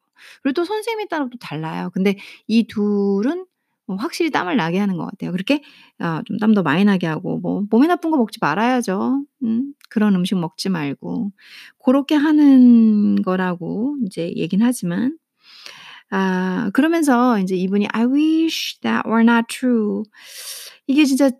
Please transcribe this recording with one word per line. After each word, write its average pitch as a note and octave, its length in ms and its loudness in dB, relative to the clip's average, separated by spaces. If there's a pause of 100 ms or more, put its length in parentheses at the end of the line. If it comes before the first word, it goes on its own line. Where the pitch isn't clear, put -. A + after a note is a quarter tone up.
(420)
그리고 C4+ 120 -2
또 F4 100 0
선생님에 G#4+ 440 -6
따라 D4+ 220 -4
또 B3 80 -18
달라요. E3 560 -8
근데 G3 220 0 (320)
이 A3 180 2
둘은, G#3 800 -2 (400)
어, G3 80 -6
확실히 D#4 360 -4
땀을 E4+ 260 -2
나게 E3+ 240 0
하는 G3 160 -2
것 D#3+ 100 -6
같아요. - 260 -10
그렇게, G3 300 -2 (380)
어, E3 260 -4
좀 - 140 -8
땀 A3 140 4
더 G3+ 100 2
많이 D#3+ 200 2
나게 F#3+ 220 2
하고, D#3+ 320 -6
뭐, F3 320 -4
몸에 A#3+ 160 4
나쁜 F4 240 0
거 D#4+ 80 0
먹지 A3 220 -2
말아야죠. A#3 840 -2 (200)
음, A#3 280 -2 (160)
그런 G#3 280 2
음식 F3+ 220 -2
먹지 E3 320 -6
말고. E3+ 600 -6 (540)
그렇게 C#4 320 2
하는 B3 1040 6
거라고 F#3 720 -4 (100)
이제 F3 300 -6
얘기는 F#3 300 0
하지만, A#3+ 500 -2 (960)
아, F#3 640 -2
그러면서 C4 640 2
이제 F#3+ 180 -2
이분이 F#3+ 360 0
"I A3+ 140 0
wish D#4 720 0
that A3+ 280 -4
were A3+ 140 2
not A#3 260 4
true." G#3+ 540 -2 (840)
이게 C#4+ 160 4
진짜 C4+ 360 4